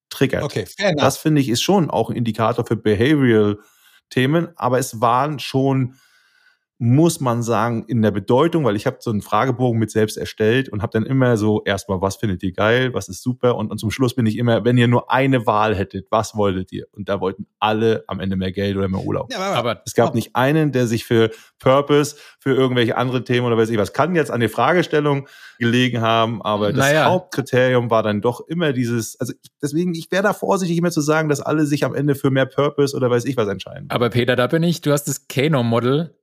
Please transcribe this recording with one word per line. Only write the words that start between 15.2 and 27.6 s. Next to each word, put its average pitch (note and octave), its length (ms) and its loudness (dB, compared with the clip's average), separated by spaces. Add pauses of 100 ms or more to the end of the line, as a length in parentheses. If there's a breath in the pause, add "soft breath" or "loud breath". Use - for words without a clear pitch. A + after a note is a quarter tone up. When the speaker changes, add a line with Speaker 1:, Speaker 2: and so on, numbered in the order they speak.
Speaker 1:
Wahl G#2+ 300 2
hättet, F#2+ 340 -6
was A2 260 -2
wolltet G2 360 -2
ihr?“ F#2+ 200 -10
Und G2+ 160 -16
da G2 140 -4
wollten G2 240 -4 (140)
alle A2 480 0
am F#2+ 120 -8
Ende F#2+ 160 -4
mehr F#2 160 -2
Geld G2 260 -2
oder G2 100 0
mehr F#2+ 140 -4
Urlaub. G2 300 -6
Speaker 2:
Ja, B3 60 -6 (140)
aber, F#3 60 -2
Speaker 3:
Aber A#2 280 -4
Speaker 1:
Es - 80 -10
gab A#2 140 4
Speaker 2:
aber - 80 -4
Speaker 1:
nicht A2 200 -4
einen, D3 360 2
der B2 160 0
sich A2 180 -2
für A2+ 240 2 (300 loud breath)
Purpose, C#3+ 560 2 (240 loud breath)
für C3+ 160 -2
irgendwelche B2 420 2
andere B2+ 260 -2
Themen B2 220 0
oder A#2 120 0
weiß A2 120 4
ich A#2 80 -2
was, G2 160 -2
kann E3 220 0
jetzt D#3 160 0
an A#2 80 -2
der A2+ 100 0
Fragestellung D3 800 0 (320 loud breath)
gelegen B2 420 2
haben, A2+ 400 2
aber G#2 320 0
das C3 140 0
Speaker 3:
Naja. D3 180 4
Speaker 1:
Hauptkriterium B2+ 840 0